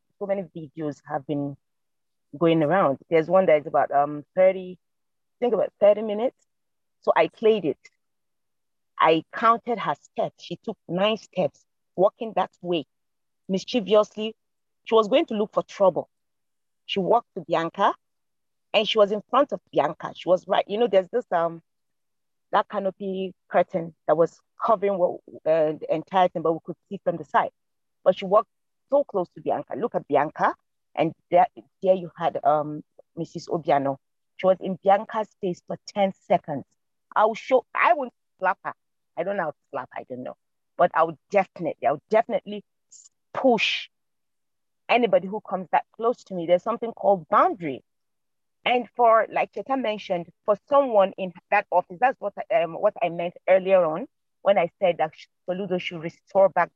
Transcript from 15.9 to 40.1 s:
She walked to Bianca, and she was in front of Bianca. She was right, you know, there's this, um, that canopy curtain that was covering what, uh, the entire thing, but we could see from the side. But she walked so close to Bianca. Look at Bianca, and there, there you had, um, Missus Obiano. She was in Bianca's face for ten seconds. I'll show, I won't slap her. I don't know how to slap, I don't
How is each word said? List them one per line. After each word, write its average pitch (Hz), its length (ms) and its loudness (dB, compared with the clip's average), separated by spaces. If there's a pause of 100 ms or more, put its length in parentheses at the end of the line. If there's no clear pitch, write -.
She - 160 -6
walked 190 340 0
to 170 120 -12
Bianca, 170 480 -2 (800)
and 208 160 0
she - 100 -2
was 208 120 4
in 208 200 -4
front 277 220 2
of 190 80 -8 (120)
Bianca. 156 420 -2
She - 140 -12
was 175 180 2
right, 185 220 0
you 202 100 -6
know, 240 80 2
there's 190 220 2
this, 247 240 -4
um, 165 280 -2 (920)
that 202 160 2
canopy 190 640 -6 (160)
curtain 170 440 -2 (120)
that 156 100 2
was 165 220 2 (260)
covering 202 320 0
what, 175 240 -2 (240)
uh, 156 360 2
the - 100 -14
entire 180 380 0
thing, 175 140 -6
but 160 100 2
we 160 120 -4
could 175 120 -12 (120)
see 196 140 -12
from 170 140 -2
the 156 80 -10
side. - 260 0 (540)
But 185 120 4
she - 80 -10
walked 202 240 2 (420)
so 285 120 4
close 185 320 -4
to 160 60 -20
Bianca. 147 360 -4
Look - 200 -4
at 165 100 -6
Bianca, 202 480 0 (400)
and 165 180 -2 (200)
there, 175 140 4 (360)
there 185 120 4
you 175 220 -8
had, 165 280 -4
um, 151 380 0 (340)
Missus 165 320 -10
Obiano. 143 480 -2 (400)
She - 100 -2
was 185 140 4
in 185 240 -8
Bianca's 208 440 0 (120)
face 175 260 -6
for - 100 -10 (120)
ten 196 240 0 (160)
seconds. 160 360 -2 (520)
I'll 220 180 2
show, 247 300 0 (100)
I 311 200 2
won't 262 180 -8 (260)
slap 185 260 -2
her. 147 100 -8 (420)
I 170 80 -4
don't 196 120 -6
know 190 80 -4
how 156 60 -6
to - 60 -14 (160)
slap, 127 200 -10
I 120 160 -12
don't 127 140 -12